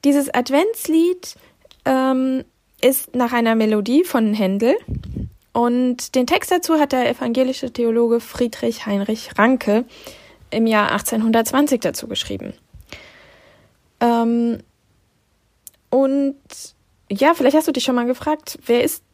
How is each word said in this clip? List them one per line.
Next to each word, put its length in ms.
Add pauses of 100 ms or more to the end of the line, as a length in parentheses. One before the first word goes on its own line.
Dieses 300
Adventslied, 1000 (520)
ähm, 580 (380)
ist 320
nach 180
einer 220
Melodie 500
von 300
Händel 420 (800)
und 600
den 120
Text 240
dazu 280
hat 140
der 160
evangelische 640
Theologe 480
Friedrich 640
Heinrich 540
Ranke 480 (640)
im 160
Jahr 260
achtzehnhundertzwanzig 880
dazu 260
geschrieben. 460 (1500)
Ähm, 580 (1300)
und 480 (760)
ja, 220
vielleicht 240
hast 120
du 40
dich 120
schon 100
mal 100
gefragt, 640
wer 180
ist 180 (120)